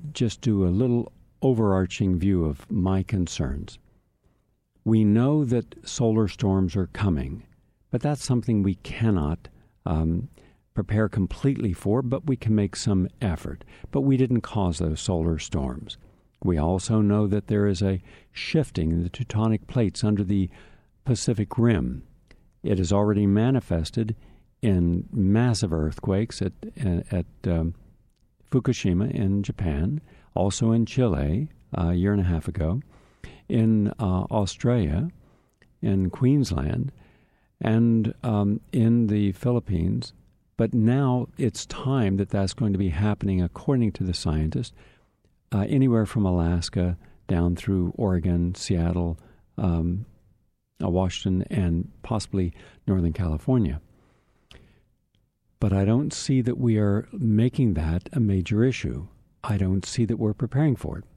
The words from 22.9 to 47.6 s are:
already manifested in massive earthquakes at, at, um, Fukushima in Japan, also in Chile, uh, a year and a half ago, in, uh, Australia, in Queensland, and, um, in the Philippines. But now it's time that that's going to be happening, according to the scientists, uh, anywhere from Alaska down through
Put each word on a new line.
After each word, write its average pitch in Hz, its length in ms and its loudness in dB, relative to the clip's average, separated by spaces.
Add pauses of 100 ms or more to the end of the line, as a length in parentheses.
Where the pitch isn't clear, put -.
already 104 340 2
manifested 107 880 0 (460)
in 87 500 2
massive 107 600 2
earthquakes 95 720 -2
at, 92 100 -2 (580)
at, 90 160 -2 (200)
um, 85 280 0 (760)
Fukushima 113 600 0
in 98 320 0
Japan, 90 600 -2 (320)
also 101 380 0
in 113 120 2
Chile, 101 640 0 (280)
uh, 87 120 0
a 87 60 0
year 95 180 2
and 101 80 2
a 90 60 2
half 85 220 -2
ago, 90 340 -2 (640)
in, 110 500 2
uh, 92 260 0
Australia, 110 840 0 (720)
in 95 300 0
Queensland, 123 800 0 (720)
and, 113 500 2 (100)
um, 104 380 0 (120)
in 117 340 4
the 101 260 2
Philippines. 107 800 -2 (460)
But 113 140 0
now 123 640 2
it's - 300 -2
time 123 500 0
that 95 140 -2
that's 98 240 0
going 107 180 0
to 92 60 0
be 95 100 0
happening, 95 540 0
according 117 500 0
to - 120 -6
the 90 100 -2
scientists, 78 580 -2 (800)
uh, 101 160 0
anywhere 120 380 2
from 104 180 0
Alaska 87 720 0 (320)
down 87 280 0
through 90 420 -2